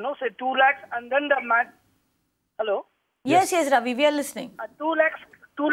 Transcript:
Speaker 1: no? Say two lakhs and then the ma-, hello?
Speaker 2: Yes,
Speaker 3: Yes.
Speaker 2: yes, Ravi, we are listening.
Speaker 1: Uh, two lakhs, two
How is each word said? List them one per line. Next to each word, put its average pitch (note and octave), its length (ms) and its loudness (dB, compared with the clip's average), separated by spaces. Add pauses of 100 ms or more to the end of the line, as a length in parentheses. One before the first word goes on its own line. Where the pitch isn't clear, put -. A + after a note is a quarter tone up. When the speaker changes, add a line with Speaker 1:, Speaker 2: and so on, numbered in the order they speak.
Speaker 1:
no? C#4+ 140 -4
Say B3+ 80 -4 (100)
two C4 140 -4 (120)
lakhs C#4 180 2 (120)
and A#3+ 160 -10
then C#4+ 180 0
the C#4 120 2 (120)
ma-, A#3 200 2 (880)
hello? G#3+ 260 -2 (400)
Speaker 2:
Yes, E4+ 280 2
Speaker 3:
Yes. E4 120 2
Speaker 2:
yes, C#4 80 -2
Ravi, B3 220 2
we C4 160 2
are D4 100 0
listening. - 380 -10
Speaker 1:
Uh, A3+ 80 -10 (120)
two D#4 140 -4 (120)
lakhs, - 160 -4 (360)
two D4 160 0